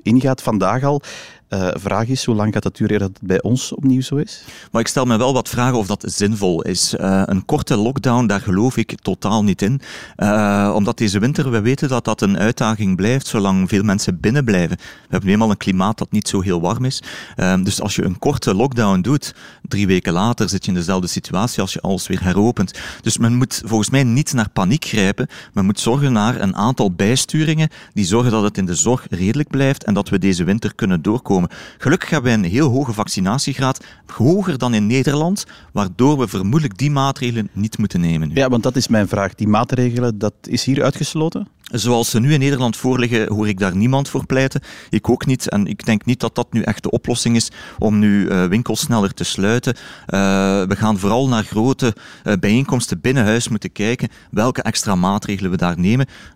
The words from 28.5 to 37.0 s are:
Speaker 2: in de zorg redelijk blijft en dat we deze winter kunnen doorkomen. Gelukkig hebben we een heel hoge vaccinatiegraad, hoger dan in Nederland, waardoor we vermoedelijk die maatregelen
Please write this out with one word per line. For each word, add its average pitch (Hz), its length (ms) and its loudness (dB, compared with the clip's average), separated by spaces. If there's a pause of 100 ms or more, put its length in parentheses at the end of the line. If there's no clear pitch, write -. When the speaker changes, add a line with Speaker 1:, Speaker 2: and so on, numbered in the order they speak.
Speaker 2:
in 95 80 0
de 87 80 -2
zorg 117 360 0
redelijk 104 380 -2
blijft 135 360 0
en 104 100 0
dat 98 140 0
we 98 100 2
deze 90 260 2
winter 101 300 -2
kunnen 92 280 0
doorkomen. 104 340 0 (420)
Gelukkig 156 320 0
hebben 127 200 0
we 113 80 4
een 90 140 0
heel 135 180 2
hoge 127 220 0
vaccinatiegraad, 117 920 -2 (220)
hoger 170 520 2
dan 123 160 0
in 104 120 2
Nederland, 143 600 0 (260)
waardoor 113 460 2
we 120 100 0
vermoedelijk 101 500 -2
die 143 120 0
maatregelen 127 640 -2